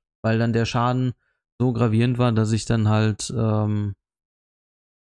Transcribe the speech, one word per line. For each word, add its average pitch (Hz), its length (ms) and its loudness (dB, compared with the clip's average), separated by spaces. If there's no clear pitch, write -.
Weil 113 140 0
dann 117 160 0
der 117 120 0
Schaden 127 480 -2
so 123 140 0
gravierend 117 460 2
war, 123 120 2
dass 110 200 0
ich 110 140 -2
dann 110 240 0
halt, 107 460 0
ähm, 107 600 -2